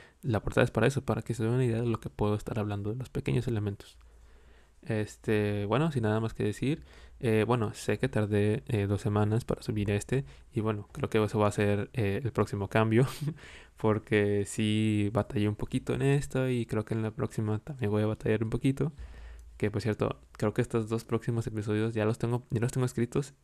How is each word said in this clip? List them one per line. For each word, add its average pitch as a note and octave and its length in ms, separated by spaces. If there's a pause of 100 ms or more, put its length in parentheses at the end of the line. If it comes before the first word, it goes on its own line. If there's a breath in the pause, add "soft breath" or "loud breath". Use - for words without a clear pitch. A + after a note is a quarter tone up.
(220 loud breath)
la G#2+ 200
portada - 240
es B2 60
para A2+ 160
eso, B2+ 180
para A2 160
que - 120
se A2+ 100
den A2+ 100
una B2+ 120
idea A2+ 160
de A#2+ 60
lo A2+ 120
que - 100
puedo G#2 260
estar A2 240
hablando, G#2 320
de A#2+ 60
los B2+ 120
pequeños C3+ 380
elementos. G#2 500 (840 soft breath)
Este, G#2 840
bueno, C#3+ 260
sin B2+ 120
nada G#2+ 160
más A2+ 140
que A#2 100
decir, B2 400 (360 loud breath)
eh, A2 260
bueno, A2+ 300
sé - 240
que C3 100
tardé, G#2 580
eh, G2+ 200
dos G2+ 140
semanas G#2+ 440
para - 160
subir G#2 300
este, A#2+ 340 (260 loud breath)
y A2+ 100
bueno, G#2 300
creo - 180
que A2 140
eso G#2+ 140
va G#2 100
a G2+ 40
ser, G2+ 420
eh, G2+ 300
el A2+ 80
próximo G#2 360
cambio, A2+ 380
<laughs> - 720
porque G#2 680
sí G#2+ 680
batallé G#2 340
un G#2 80
poquito - 380
en B2 80
esto, C3+ 480
y A#2+ 160
creo G#2+ 180
que - 120
en A2 80
la A2 80
próxima G#2+ 480
también B2 320
voy G#2+ 100
a G#2+ 60
batallar G#2+ 360
un A2+ 60
poquito, C3+ 420 (640 loud breath)
que G#2 140
por G#2 100
cierto, G#2+ 380 (140)
creo G#2+ 200
que B2 100
estos A2+ 260
dos A2+ 160
próximos A#2 420
episodios G#2+ 460
ya G#2+ 120
los A2 120
tengo, A#2+ 320
ya G#2+ 120
los A#2+ 100
tengo B2+ 160
escritos, - 560